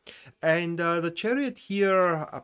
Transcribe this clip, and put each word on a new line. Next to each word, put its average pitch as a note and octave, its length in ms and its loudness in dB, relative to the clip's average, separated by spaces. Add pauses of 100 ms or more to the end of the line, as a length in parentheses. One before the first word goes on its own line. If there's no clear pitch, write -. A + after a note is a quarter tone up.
(420)
And, E3+ 380 0
uh, E3+ 200 2
the E3 120 -2
Chariot B3 460 -4
here, F#3 720 2
uh, C#3 120 -12